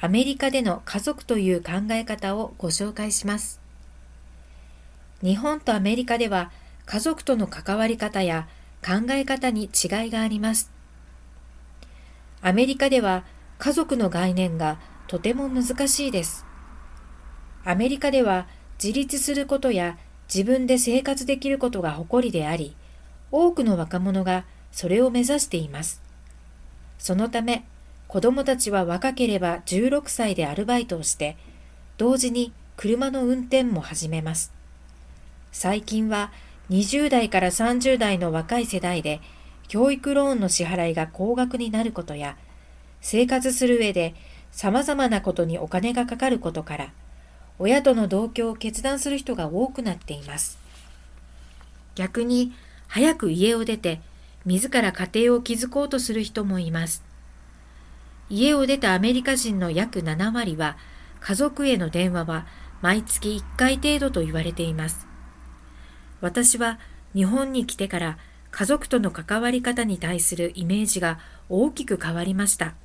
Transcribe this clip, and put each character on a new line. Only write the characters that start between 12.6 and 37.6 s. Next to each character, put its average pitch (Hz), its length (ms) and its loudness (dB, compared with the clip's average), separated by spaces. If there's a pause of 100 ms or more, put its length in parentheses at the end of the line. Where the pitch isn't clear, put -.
リ 269 140 -2
カ 277 100 4
で 262 120 6
は 185 240 0 (340)
家 285 140 0
族 320 240 0
の 214 120 2
概 180 260 0
念 180 220 0
が 156 220 0 (300)
と 180 100 -6
て 226 160 0
も 269 140 -2
難 254 400 0
し 277 200 2
い - 40 -2
で 185 100 0
す。 - 220 -2 (1200)
ア 180 100 0
メ 226 140 2
リ 277 100 -2
カ 277 140 2
で 269 100 4
は 185 240 2 (340)
自 214 160 -2
立 277 220 -2
す 285 160 2
る 277 120 0
こ 277 120 0
と 269 140 2
や 175 260 -2 (340)
自 190 120 2
分 254 240 2
で 254 100 6
生 247 240 2
活 269 240 -2
で 269 120 0
き 269 120 -2
る 269 80 0
こ 254 120 0
と 190 120 -4
が 160 80 0
誇 220 380 0
り - 20 -2
で 160 160 -2
あ 156 80 -2
り、 156 220 -6 (560)
多 339 180 6
く 302 140 0
の 208 120 4
若 165 220 -2
者 190 240 0
が 185 220 0 (260)
そ - 180 -4
れ 208 140 4
を 254 80 4
目 247 120 2
指 277 180 2
し - 80 0
て - 80 -4
い 156 120 -4
ま 143 140 -8
す。 - 180 -4 (1000)
そ 185 160 -2
の 220 120 0
た 233 140 -2
め、 233 220 -2 (420)
子 196 140 -2
供 254 240 4
た 269 120 2
ち 233 140 -2
は 190 140 2
若 185 280 0
け 254 140 0
れ 202 140 2
ば 175 260 0
十 220 240 2
六 285 180 0
歳 214 280 0
で 160 100 0
ア 143 80 -4
ル 202 100 -2
バ 247 140 2
イ 240 80 -2
ト 170 120 -6
を 160 40 -8
し - 120 -2
て、 151 220 -4 (600)
同 247 200 4
時 254 140 4
に 233 220 -2 (240)
車 240 340 0
の 262 160 -2
運 254 140 2
転 254 240 2
も 208 160 0
始 160 280 -6
め 160 140 -4
ま 160 140 -4
す。 - 160 -2 (1000)
最 208 320 -2
近 220 260 -2
は 208 220 -2 (380)
二 190 160 2
十 285 260 0
代 240 180 4
か 190 120 2
ら 180 100 2
三 240 300 2